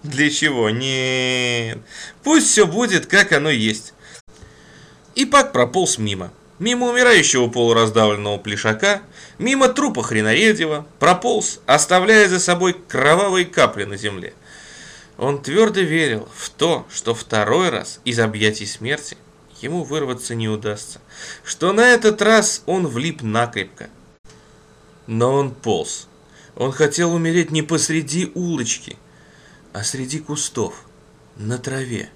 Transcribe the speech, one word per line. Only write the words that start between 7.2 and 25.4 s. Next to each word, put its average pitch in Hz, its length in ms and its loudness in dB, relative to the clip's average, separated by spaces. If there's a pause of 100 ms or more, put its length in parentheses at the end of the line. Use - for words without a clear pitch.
полураздавленного 110 880 2
Плешака, 110 640 -2 (360)
мимо 262 300 2
трупа 254 340 -2
Хренаредьева, 151 840 0 (120)
прополз, 185 680 0
оставляя 185 640 4
за 180 120 0
собой 175 340 0 (140)
кровавые 180 560 2
капли 117 400 0
на 101 140 -10
земле. 98 340 -8 (880)
Он 139 240 -4
твёрдо 190 400 2
верил 151 520 0
в - 140 -12
то, 156 420 -2
что - 240 -4
второй 113 540 0
раз 110 360 -6
из 117 140 -2
объятий 107 480 0
смерти - 520 -8 (420)
ему 170 240 -6
вырваться 131 500 -6
не 113 140 -4
удастся, 107 520 -8 (440)
что - 280 -2
на 226 160 6
этот 226 340 4
раз 214 420 4
он 180 220 0
влип 143 360 -4
накрепко. 110 680 -4 (1160)
Но 117 280 0
он 139 200 0